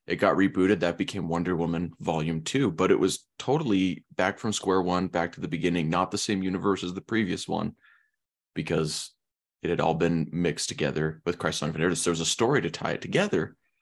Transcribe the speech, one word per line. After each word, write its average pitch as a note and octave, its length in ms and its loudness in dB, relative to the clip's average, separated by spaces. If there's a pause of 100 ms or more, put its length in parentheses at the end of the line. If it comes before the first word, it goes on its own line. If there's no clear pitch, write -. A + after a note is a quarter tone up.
It F2 100 -2
got E2+ 180 4
rebooted. F#2+ 460 4
That E2+ 160 0
became F2+ 320 -4
Wonder E2+ 260 0
Woman E2 440 -2
Volume D#2+ 420 -2
two, C3 300 0
but F2+ 200 2
it - 80 8
was - 280 0 (120)
totally G#2+ 640 0 (120)
back F#2 240 0
from A2 120 -4
square F#2+ 300 2
one, F2+ 260 0
back E2+ 260 -2
to D#2+ 80 -12
the F2 60 -6
beginning, E2 420 0
not F2 220 0
the G#2 60 -4
same G2+ 260 -2
universe F#2 400 0
as F2+ 100 -6
the F#2+ 80 -10
previous G#2 460 -2
one, E2+ 280 -4 (800)
because D#2+ 580 -2 (500)
it E2 80 -2
had E2 100 2
all E2 140 2
been E2 400 2
mixed E2 340 0
together D2+ 580 -2
with E2+ 120 -2
Crisis D#2+ 260 -2
on D2 60 -2
Infinite D#2+ 180 0
Earths. E2+ 160 0
There F2+ 80 2
was E2 100 -2
a E2 40 -2
story A#2+ 360 2
to E2+ 80 -2
tie D#2+ 220 -4
it - 100 -4
together, D3 560 0 (240)